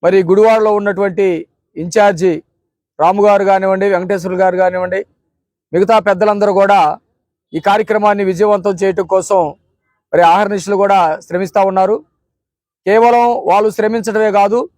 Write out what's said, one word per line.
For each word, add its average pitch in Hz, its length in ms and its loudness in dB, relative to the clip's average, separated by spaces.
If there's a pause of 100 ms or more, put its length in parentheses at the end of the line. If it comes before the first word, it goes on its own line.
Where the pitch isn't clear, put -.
మరి 185 200 2
గుడివాడలో 214 520 2
ఉన్నటువంటి 196 720 -2 (300)
ఇన్ఛార్జి 175 640 0 (580)
రాము 190 260 2
గారు 202 180 2
కానివ్వండి, 190 440 0
వెంకటేశ్వర్లు 185 500 -4
గారు 185 180 0
కానివ్వండి, 185 500 -2 (680)
మిగతా 202 260 2
పెద్దలందరూ 202 540 0
కూడా 190 460 2 (560)
ఈ 165 60 -6
కార్యక్రమాన్ని 208 640 0
విజయవంతం 196 460 0
చేయటం 190 360 -2
కోసం 180 480 -2 (580)
మరి 175 100 2
ఆహర్నిశలు 196 540 0
కూడా 185 440 0
శ్రమిస్తా 185 420 -4
ఉన్నారు. 196 420 -2 (840)
కేవలం 240 400 4 (200)
వాళ్ళు 208 240 2
శ్రమించడమే 214 640 -2
కాదు 202 460 0